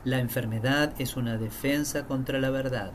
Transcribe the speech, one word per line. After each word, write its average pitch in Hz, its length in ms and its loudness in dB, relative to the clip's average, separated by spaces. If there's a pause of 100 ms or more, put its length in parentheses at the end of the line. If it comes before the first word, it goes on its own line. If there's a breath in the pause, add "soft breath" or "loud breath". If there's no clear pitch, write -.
La 127 160 2
enfermedad 127 800 2
es 131 180 -2
una 117 200 0
defensa 143 720 -2
contra 135 320 0
la 135 100 2
verdad. 127 460 -2